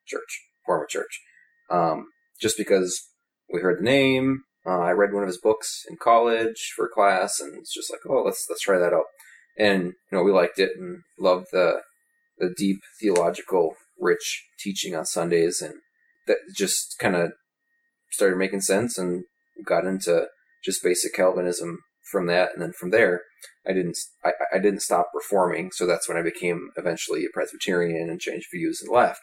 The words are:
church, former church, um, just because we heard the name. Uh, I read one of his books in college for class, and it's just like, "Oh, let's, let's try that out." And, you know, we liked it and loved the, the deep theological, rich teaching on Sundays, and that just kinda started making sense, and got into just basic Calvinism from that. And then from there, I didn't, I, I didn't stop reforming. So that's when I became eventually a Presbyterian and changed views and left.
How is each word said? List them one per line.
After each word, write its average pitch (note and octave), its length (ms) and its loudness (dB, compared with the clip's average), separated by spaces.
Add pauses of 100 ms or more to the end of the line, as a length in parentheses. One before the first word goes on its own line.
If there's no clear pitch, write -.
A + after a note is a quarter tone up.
church, - 360 -12 (240)
former D#2 240 0
church, - 320 -8 (500)
um, E3+ 360 2 (340)
just G#2+ 180 0
because F#2 420 2 (520)
we F2 80 -2
heard F2+ 180 0
the F#2 60 -4
name. C3+ 580 2 (240)
Uh, F#2 140 0
I F2 100 2
read G2+ 220 4
one G2+ 100 0
of F#2+ 60 -2
his F2+ 120 -6
books - 480 0
in - 140 -16
college A#2 760 2
for G#2+ 160 -2
class, G2 460 2
and D2 200 -10
it's - 140 -14
just - 200 -10
like, - 160 -12
"Oh, - 160 2
let's, - 240 -2
let's - 140 -6
try F#2+ 160 2
that F2 140 4
out." D#2+ 120 4 (520)
And, G2 280 2 (260)
you G2 80 0
know, F2 60 2
we G2 80 4
liked F2+ 260 4
it F#2+ 180 4
and F2+ 260 -12 (180)
loved F#2 320 2
the, F2+ 300 2 (560)
the F2+ 180 -2
deep G2 220 0 (220)
theological, F2 760 2 (240)
rich - 440 -2 (160)
teaching F#2 380 -6
on D#2 100 -4
Sundays, - 560 0
and - 120 -12 (540)
that - 100 2 (180)
just - 420 -4
kinda F2 320 0 (800)
started F#2 260 2
making F#2+ 240 -2
sense, G2+ 380 0
and F2+ 260 -4 (400)
got - 200 0
into - 420 0 (380)
just - 180 -4
basic - 320 0
Calvinism F2+ 640 0 (320)
from F#2 160 0
that. F2 260 2
And F2+ 80 -10
then E2+ 120 -6
from F2+ 180 -8
there, G2+ 300 4 (440)
I F#2+ 80 -2
didn't, F2 240 0 (280)
I, - 80 2 (220)
I F#2+ 40 2
didn't G2 240 2
stop - 320 0
reforming. F2+ 580 0
So F2+ 140 -2
that's E2+ 220 0
when E2+ 80 -2
I E2+ 60 -2
became F2 540 -4
eventually E2+ 480 -4
a - 80 -6
Presbyterian E2+ 800 -2
and E2+ 100 -8
changed - 320 -8
views E3 300 -4
and - 100 -6
left. - 300 4